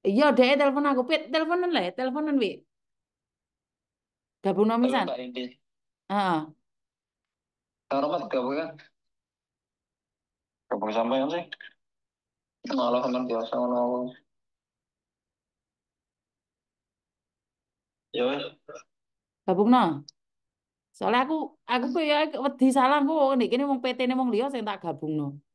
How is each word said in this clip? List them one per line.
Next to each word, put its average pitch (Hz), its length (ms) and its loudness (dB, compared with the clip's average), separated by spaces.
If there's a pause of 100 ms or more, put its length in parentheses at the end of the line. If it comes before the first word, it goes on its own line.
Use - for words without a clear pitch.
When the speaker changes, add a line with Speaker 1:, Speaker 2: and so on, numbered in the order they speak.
Speaker 1:
Iya, 240 300 4
deh, 254 180 6
telepon 285 320 2
aku. 262 220 0
Pit, 311 240 -2
teleponan 339 420 0
lah 185 140 0
ya, 185 80 -6
teleponan, 277 420 -2
Wi. 208 240 -2 (1800)
Gabung 196 260 2
Speaker 2:
Halo, 233 100 2
Speaker 1:
nomisan. 247 280 2
Speaker 2:
Pak 123 100 -6
Edi. 127 260 -10 (640)
Speaker 1:
Heeh. 190 300 0 (1500)
Speaker 2:
Kang 277 160 -2
Romat 294 280 -2
gabung 131 240 -2
ya? 160 120 -4 (2000)
Speaker 3:
Gabung 107 240 -4
sampean 120 400 0
sih. 170 140 -4 (1300)
Speaker 2:
Malah 123 320 0
sampean 127 260 -2
biasa 113 240 -4
ngono. 123 560 -2 (4000)
Ya - 160 2
wis. 269 160 0 (1040)
Speaker 1:
Gabungno. 190 560 4 (880)
Soalnya 247 400 0
aku, 311 240 -4 (160)
aku 247 240 0
kaya 302 400 2
wedi 277 400 2
salah, 277 320 4
aku 277 320 2
ndek 240 160 2
kene 262 160 0
wong 269 80 0
P 254 160 -4
T 254 60 -10 (100)
ne 254 80 0
wong 254 160 0
liya 247 160 0
sing 240 160 -6
tak 196 160 -8
gabungno. 151 560 -6 (160)